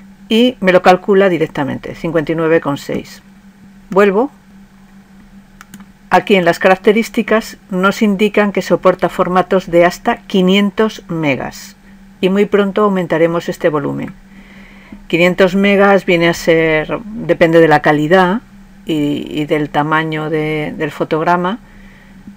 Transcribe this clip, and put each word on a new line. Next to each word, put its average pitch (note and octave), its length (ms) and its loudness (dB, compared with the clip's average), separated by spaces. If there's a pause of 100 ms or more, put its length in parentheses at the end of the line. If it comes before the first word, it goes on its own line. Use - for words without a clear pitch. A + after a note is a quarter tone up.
(320)
y A#3+ 280 2
me F#3 120 0
lo F3+ 120 4
calcula F#3+ 440 4
directamente, D3+ 680 -4
cincuenta D#3+ 380 -4
y - 20 -2
nueve D#3+ 260 0
coma C#3+ 160 -6
seis. - 460 -12 (680)
Vuelvo. G#3 400 2 (1800)
Aquí F#3 240 2
en F3+ 100 2
las E3+ 140 0
características G#3+ 1000 0 (140)
nos G3 320 0
indican G#3 480 0
que F#3+ 100 -2
soporta F3+ 480 0
formatos F#3 640 -2
de E3+ 140 4
hasta A3+ 320 -2
quinientos G3+ 880 0
megas - 680 -6 (440)
y F#3 80 0
muy G3+ 160 2
pronto G3+ 380 0
aumentaremos E3+ 680 0
este F3 200 -2
volumen. C#3+ 440 -6 (960)
Quinientos F3+ 480 2
megas G3 500 2
viene E3+ 240 2
a E3 60 -2
ser, D#3+ 680 0
depende E3 560 2
de E3 80 6
la D3+ 140 4
calidad F3 600 2 (440)
y, D3 440 -4
y D3+ 160 -4
del D3+ 260 -2
tamaño D#3 580 -2
de, D#3 480 -4
del D3+ 140 -6
fotograma, F3 640 -2 (800)